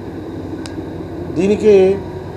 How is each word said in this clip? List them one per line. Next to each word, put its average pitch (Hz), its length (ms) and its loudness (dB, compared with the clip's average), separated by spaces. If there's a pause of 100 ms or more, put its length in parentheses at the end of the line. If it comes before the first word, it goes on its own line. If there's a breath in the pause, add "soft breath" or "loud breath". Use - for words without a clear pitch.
(1300)
దీనికి 196 680 6 (380)